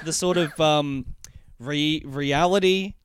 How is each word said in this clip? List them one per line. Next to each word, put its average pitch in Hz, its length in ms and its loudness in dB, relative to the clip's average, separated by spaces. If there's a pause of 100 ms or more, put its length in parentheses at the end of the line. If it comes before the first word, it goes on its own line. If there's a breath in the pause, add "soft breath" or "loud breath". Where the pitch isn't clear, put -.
the 160 80 -4
sort 180 260 0
of, 160 220 -2
um, 147 440 2 (560 loud breath)
re-, 147 440 -2
reality, 180 920 0 (100)